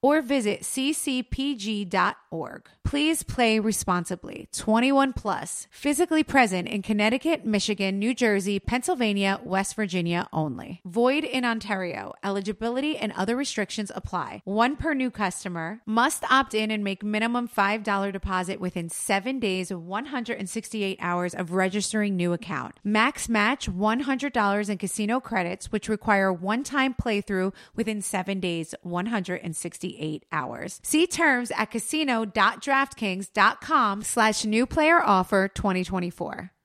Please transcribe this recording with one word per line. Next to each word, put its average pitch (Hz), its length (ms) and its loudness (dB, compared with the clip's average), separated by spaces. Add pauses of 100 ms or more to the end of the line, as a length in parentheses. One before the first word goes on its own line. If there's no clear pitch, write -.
or 294 160 6
visit 233 440 0
C 269 280 0
C 254 300 -2
P 269 320 -2
G 208 300 -4
dot 185 320 0 (160)
org. - 360 -8 (140)
Please 302 400 0
play 220 380 2
responsibly. 185 920 -2
Twenty-one 262 600 4
plus. - 580 -6
Physically 311 540 2
present 185 420 4
in - 160 -4
Connecticut, 220 640 2
Michigan, 196 540 0
New 226 120 0
Jersey, 202 460 2
Pennsylvania, 208 840 0
West 190 320 -2
Virginia 175 560 0
only. 156 520 -4
Void 247 380 2
in 262 220 -2
Ontario. 208 680 -4 (120)
Eligibility 220 720 -2
and 208 160 -4
other 208 240 0
restrictions 214 580 -4
apply. - 500 -6
One 226 300 2
per 302 200 -2
new 254 180 -2
customer. 180 760 -4
Must 233 460 2
opt 262 220 2
in 214 180 0
and 214 100 -2
make 196 220 -4
minimum 226 420 0
five 208 380 0
dollar 196 260 0
deposit 185 500 -4
within 175 280 -4
seven 220 500 -2
days, 185 340 -2
one 185 340 -6
hundred 240 340 -4
and 190 100 -6
sixty-eight 208 500 -4
hours 175 340 0
of 170 180 -4
registering 196 640 0
new 175 160 2
account. 165 500 -6
Max 220 460 2
match 220 400 2
one 214 320 2
hundred 269 320 -2
dollars 208 360 2
in 202 100 -2
casino 214 420 0
credits, 185 500 -4
which 214 180 -2
require 202 440 4
one-time 247 680 0
playthrough 196 540 0 (220)
within 214 260 -2
seven 190 380 -2
days, 170 420 -4
one 175 240 -2
hundred 185 380 -4
and 165 100 -4
sixty-eight - 800 -6
hours. 131 500 -6
See 320 240 4
terms 269 460 2
at - 180 -2
casino 247 540 -2
dot 208 380 2
draftkings 220 680 0
dot 208 300 4
com 220 420 2
slash 220 440 2
new 220 180 4
player 330 400 6
offer 196 440 4
twenty 185 360 0
twenty-four. 180 680 -6 (120)